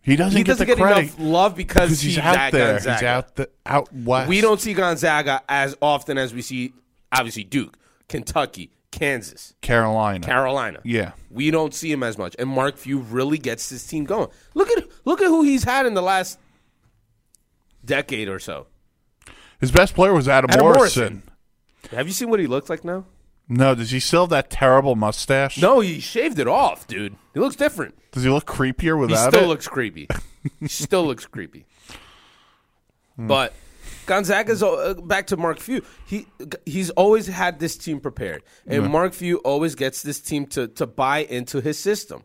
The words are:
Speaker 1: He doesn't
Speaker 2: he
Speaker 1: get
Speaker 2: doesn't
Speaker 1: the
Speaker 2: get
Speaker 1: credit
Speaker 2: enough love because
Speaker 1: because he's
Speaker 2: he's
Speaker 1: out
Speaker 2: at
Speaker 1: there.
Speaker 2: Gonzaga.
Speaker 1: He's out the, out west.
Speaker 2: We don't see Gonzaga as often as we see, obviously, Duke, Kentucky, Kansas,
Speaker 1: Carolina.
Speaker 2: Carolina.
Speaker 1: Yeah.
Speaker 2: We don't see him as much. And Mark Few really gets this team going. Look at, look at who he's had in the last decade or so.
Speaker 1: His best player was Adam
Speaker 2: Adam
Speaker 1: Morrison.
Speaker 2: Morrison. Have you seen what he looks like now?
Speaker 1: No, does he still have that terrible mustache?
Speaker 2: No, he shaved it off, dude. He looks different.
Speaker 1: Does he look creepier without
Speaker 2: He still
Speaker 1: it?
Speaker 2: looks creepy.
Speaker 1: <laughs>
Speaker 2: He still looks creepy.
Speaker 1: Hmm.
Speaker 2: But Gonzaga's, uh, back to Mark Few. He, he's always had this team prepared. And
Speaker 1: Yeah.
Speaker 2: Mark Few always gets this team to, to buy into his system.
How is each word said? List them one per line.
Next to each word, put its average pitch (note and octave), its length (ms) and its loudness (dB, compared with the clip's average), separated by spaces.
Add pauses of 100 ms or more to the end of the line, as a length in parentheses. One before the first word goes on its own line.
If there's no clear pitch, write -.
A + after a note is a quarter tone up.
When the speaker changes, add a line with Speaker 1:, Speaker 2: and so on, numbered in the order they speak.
Speaker 1:
He C3+ 140 4
doesn't G3 220 2
Speaker 2:
he A3 60 4
Speaker 1:
get G3 100 2
Speaker 2:
doesn't G#3+ 140 0
Speaker 1:
the B3 80 6
Speaker 2:
get - 60 2
Speaker 1:
credit G3+ 220 6
Speaker 2:
enough D3+ 160 -6
love E3+ 360 2
because - 340 2
Speaker 1:
because D3+ 120 0
he's D3 140 0
Speaker 2:
he's D3 80 0
Speaker 1:
out F3 140 4
Speaker 2:
at C3+ 140 0
Speaker 1:
there. B2 220 4
Speaker 2:
Gonzaga. G#2+ 240 -2
Speaker 1:
He's A2+ 60 -2
out B2 320 -2
the, C3+ 140 -6 (160)
out C#3 280 0
west. B2+ 360 -2
Speaker 2:
We G3 120 4
don't G#3+ 200 4
see G#3+ 120 -4
Gonzaga D#3 760 0
as C#3 320 0
often C#3+ 360 0
as B2+ 160 -4
we B2 100 -10
see, B2+ 300 -8 (380)
obviously, A2+ 320 -2
Duke, A2+ 340 -6 (300)
Kentucky, B2+ 640 -6 (200)
Kansas, - 720 -6
Speaker 1:
Carolina. A2 640 0
Speaker 2:
Carolina. B2+ 580 0
Speaker 1:
Yeah. A2 280 -2 (200)
Speaker 2:
We C#3+ 200 -2
don't D#3 220 0
see D#3+ 180 -8
him C3+ 120 -2
as A2 160 -6
much. F2+ 180 -10
And B2+ 100 -6
Mark C3+ 300 -2
Few C3+ 220 -6
really C3 400 -2
gets A#2+ 300 -8
this B2+ 180 -16
team D3+ 180 -6
going. F#3+ 240 -4 (240)
Look G4 160 2
at, A4+ 160 0 (180)
look E4 180 0
at F#4+ 60 4
who D#4+ 140 4
he's C#4 220 2
had C4 240 0
in G#3+ 80 -2
the F#3 80 0
last F#3 340 -2 (1500)
decade B2 460 -4
or F#2+ 100 -8
so. C#2+ 280 -14 (920)
Speaker 1:
His B2+ 120 -2
best F3+ 240 6
player F#3+ 180 4
was C#3 160 2
Adam C3 220 4
Speaker 2:
Adam C3+ 140 6
Speaker 1:
Morrison. E3+ 380 6
Speaker 2:
Morrison. G2 200 -6 (720)
Have C#3+ 100 -4
you F#3+ 60 -8
seen A#3 160 -6
what A3 100 2
he D#3 80 0
looks C3+ 220 -4
like D#3+ 160 -8
now? F#3 200 -8 (440)
Speaker 1:
No, C3 260 4
does A#2 160 -6
he B2+ 80 -2
still E3+ 220 2
have F3 80 2
that D3 200 0
terrible C3+ 460 4
mustache? C3+ 680 0
Speaker 2:
No, A#3 200 6
he F3 180 -4
shaved C4 400 -4
it A#2 80 0
off, F#3 400 0
dude. G2+ 280 -8 (180)
He C#3+ 60 -4
looks - 180 0
different. E3 380 -2 (160)
Speaker 1:
Does B2+ 120 -4
he C3 60 2
look D3 160 0
creepier D#3 520 -2
without D#3+ 280 2
Speaker 2:
He C3 60 4
still F#3 140 6
Speaker 1:
it? - 20 0
Speaker 2:
looks D3+ 200 -4
creepy. F2 460 -8
Speaker 1:
<laughs> - 460 -10
Speaker 2:
He D3+ 100 -8
still E3+ 360 0
looks C3 200 -6
creepy. - 400 -16 (1500)
Speaker 1:
Hmm. A2+ 120 -8
Speaker 2:
But C3 260 0 (520)
Gonzaga's, G3+ 580 0
uh, F3 400 0
back F#3+ 240 -2
to F#3+ 100 -4
Mark D#3+ 220 -4
Few. B3 240 -6 (220)
He, G3+ 220 -10 (380)
he's E3+ 260 -4
always G3+ 360 4
had F3+ 320 -4
this E3 180 -6
team D3+ 220 -8
prepared. G2+ 420 -10 (240)
And C#3+ 180 -2
Speaker 1:
Yeah. C#3 60 -2
Speaker 2:
Mark F3 240 0
Few F3 260 -2
always D3 360 -2
gets C3 260 -4
this D3 180 -8
team C#3+ 280 -6
to, B2 220 -6
to - 180 -6
buy C3+ 320 -2
into B2 420 -6
his D3+ 160 -4
system. - 480 -6